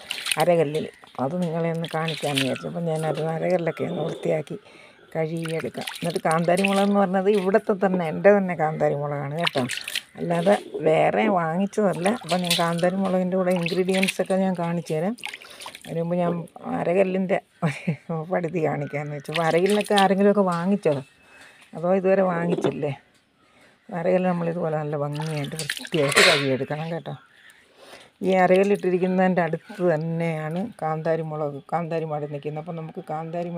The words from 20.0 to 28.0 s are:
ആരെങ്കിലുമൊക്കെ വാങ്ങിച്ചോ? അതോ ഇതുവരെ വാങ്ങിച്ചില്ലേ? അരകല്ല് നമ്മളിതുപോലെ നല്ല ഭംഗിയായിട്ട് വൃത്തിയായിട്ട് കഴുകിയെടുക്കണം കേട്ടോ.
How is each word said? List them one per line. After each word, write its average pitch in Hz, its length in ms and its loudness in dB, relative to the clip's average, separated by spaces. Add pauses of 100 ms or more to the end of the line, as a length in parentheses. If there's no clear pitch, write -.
ആരെങ്കിലുമൊക്കെ 196 440 4 (100)
വാങ്ങിച്ചോ? 170 420 0 (800)
അതോ 165 120 -4 (100)
ഇതുവരെ 190 300 4
വാങ്ങിച്ചില്ലേ? 170 600 -2 (1080)
അരകല്ല് 185 320 2
നമ്മളിതുപോലെ 170 500 -2
നല്ല 151 220 -4
ഭംഗിയായിട്ട് 147 560 -4
വൃത്തിയായിട്ട് 147 720 0
കഴുകിയെടുക്കണം 143 640 0
കേട്ടോ. 151 200 -8 (1120)